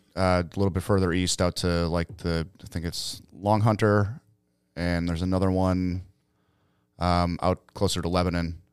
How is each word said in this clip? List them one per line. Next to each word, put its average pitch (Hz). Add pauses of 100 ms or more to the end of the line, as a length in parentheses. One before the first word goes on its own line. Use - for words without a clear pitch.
(160)
uh, 90
a 82
little 98
bit 92
further 95
east 90
out 87
to, 85
like, 85
the, 82 (160)
I -
think 82
it's - (120)
Long 104
Hunter, 104 (540)
and 85
there's 82
another 92
one, 92 (960)
um, 87
out 90
closer 90
to 85
Lebanon. 87 (120)